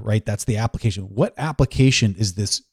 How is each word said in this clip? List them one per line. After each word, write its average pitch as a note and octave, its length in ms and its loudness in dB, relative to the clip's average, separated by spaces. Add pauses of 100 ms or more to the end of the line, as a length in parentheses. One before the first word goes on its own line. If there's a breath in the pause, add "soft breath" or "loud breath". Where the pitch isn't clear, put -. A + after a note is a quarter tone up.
right? G#2+ 200 0
That's G#2 200 -6
the A2 120 0
application. G#2 480 -2
What G2+ 320 -2
application C3 800 2
is G2 180 -2
this G2+ 280 -4 (100)